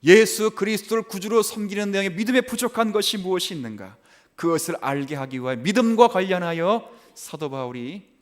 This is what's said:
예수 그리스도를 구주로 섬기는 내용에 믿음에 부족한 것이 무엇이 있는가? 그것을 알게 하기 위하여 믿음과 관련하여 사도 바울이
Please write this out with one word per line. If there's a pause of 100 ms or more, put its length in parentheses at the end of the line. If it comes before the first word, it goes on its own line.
예수
그리스도를
구주로
섬기는
내용에
믿음에
부족한
것이
무엇이
있는가? (400)
그것을
알게
하기
위하여
믿음과
관련하여 (240)
사도
바울이 (140)